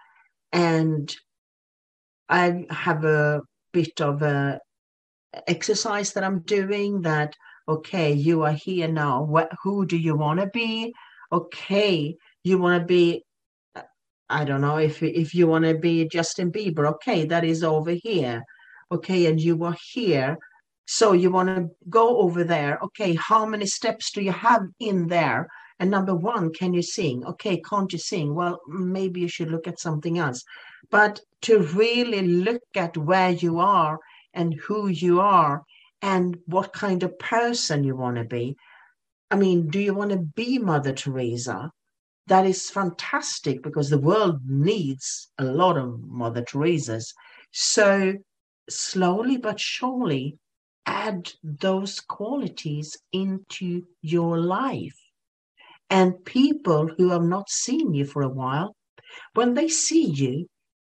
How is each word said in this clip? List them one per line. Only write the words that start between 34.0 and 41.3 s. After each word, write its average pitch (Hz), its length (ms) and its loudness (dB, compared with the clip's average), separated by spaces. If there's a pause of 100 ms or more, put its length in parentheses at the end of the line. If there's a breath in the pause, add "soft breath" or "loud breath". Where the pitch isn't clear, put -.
and 170 200 -2
who 202 340 -4
you 175 320 2
are 175 420 4 (400 soft breath)
and 180 440 0
what 190 260 -2
kind 185 300 -2
of 180 160 -6
person 233 640 -2
you 131 120 -2
wanna 123 280 -4
be. 123 320 -6 (760 soft breath)
I 202 60 2
mean, 180 320 2
do 165 100 -4
you 202 160 0
wanna 202 240 -2
be 226 400 -4
Mother 151 340 0
Teresa? 123 800 -6 (560)